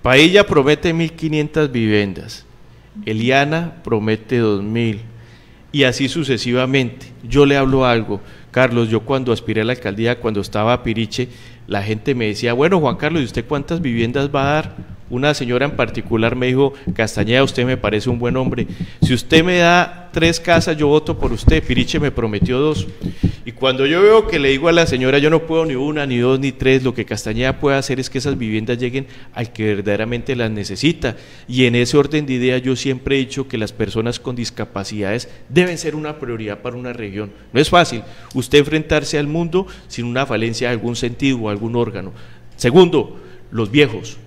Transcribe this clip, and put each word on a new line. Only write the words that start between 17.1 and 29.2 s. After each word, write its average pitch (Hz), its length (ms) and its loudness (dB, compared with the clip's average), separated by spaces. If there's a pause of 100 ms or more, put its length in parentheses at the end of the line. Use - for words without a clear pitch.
usted 131 240 0
me 127 100 0
parece 104 320 -2
un 120 120 -2
buen 120 160 -2
hombre, 127 320 -2 (340)
si 123 100 2
usted 160 300 4
me 180 160 2
da 175 540 2
tres 165 260 2
casas, 165 380 2
yo 151 100 2
voto 151 320 2
por 131 140 0
usted, 156 320 4
Piriche 127 340 0
me 139 140 0
prometió 113 480 -2
dos". 151 260 0 (580)
Y 117 60 -10
cuando 131 360 0
yo 160 160 2
veo 214 260 6
que 165 100 0
le 139 120 2
digo 139 180 2
a 165 40 4
la 170 140 4
señora, 131 320 2
"Yo 143 100 4
no 160 200 2
puedo 160 180 0
ni 151 80 -4
una, 143 320 -2
ni 123 120 0
dos, 127 200 4
ni 135 140 -2
tres", 131 320 2
lo 123 100 0
que 107 100 -4
Castañeda 113 540 -4
puede 139 180 2
hacer 131 220 -2
es 127 100 -6
que - 100 -6
esas 135 200 -4
viviendas 110 400 -2
lleguen 127 300 -4 (260)